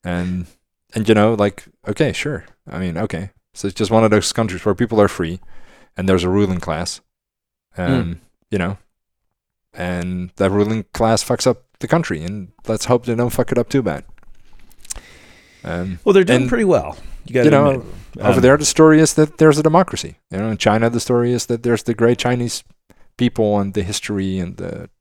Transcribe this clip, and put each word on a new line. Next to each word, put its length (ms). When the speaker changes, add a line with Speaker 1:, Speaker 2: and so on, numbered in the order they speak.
Speaker 1:
And, 420
and, 160
you 60
know, 180
like, 320
okay, 260
sure. 320
I 100
mean, 180
okay. 340
So 140
it's 80
just 160
one 120
of 80
those 220
countries 300
where 120
people 260
are 60
free 320
and 100
there's 160
a 60
ruling 300
class, 420
um, 140
Speaker 2:
Mm. 40
Speaker 1:
you 80
know, 180
and 640
that 140
ruling 420
class 300
fucks 240
up 160
the 80
country, 360
and 280
let's 180
hope 200
they 100
don't 160
fuck 200
it 60
up 120
too 120
bad. 240
Um, 400
Speaker 2:
Well, 100
they're 100
doing 200
Speaker 1:
and, 60
Speaker 2:
pretty 160
well. 320
You 80
gotta 120
Speaker 1:
you 60
know, 200
Speaker 2:
admit. 140
Speaker 1:
over 140
Speaker 2:
Um, 80
Speaker 1:
there, 160
the 80
story 340
is 140
that 240
there's 200
a 60
democracy. 540
You 100
know, 100
in 80
China, 320
the 100
story 320
is 140
that 180
there's 200
the 100
great 240
Chinese 460
people 420
and 140
the 100
history 560
and 180
the 320